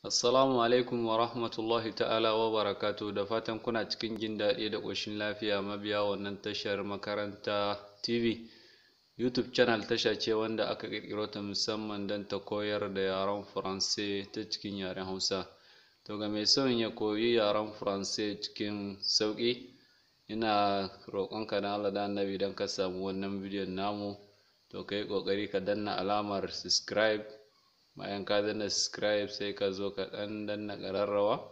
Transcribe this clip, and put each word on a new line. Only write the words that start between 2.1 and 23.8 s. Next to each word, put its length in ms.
wa 160
barakatuh. 640
Da 100
fatan 340
kuna 300
cikin 300
jin 180
daɗi 320
da 100
ƙoshin 380
lafiya, 440
mabiya 440
wannan 360
tashar 440
Makaranta 920
T 160
V. 300
YouTube 340
channel 300
tasha 380
ce 140
wanda 360
aka 180
ƙirƙiro 440
ta 100
musamman 680
don 200
ta 100
koyar 560
da 80
yaren 440
Faranse 840
ta 100
cikin 360
yaren 280
Hausa. 420
To, 160
ga 100
mai 160
son 320
ya 140
koyi 460
yaren 360
Faranse 680
cikin 600
sauƙi, 720
ina 580
roƙonka 540
don 100
Allah 200
da 140
Annabi, 320
idan 180
ka 120
samu 380
wannan 360
bidiyon 320
namu, 420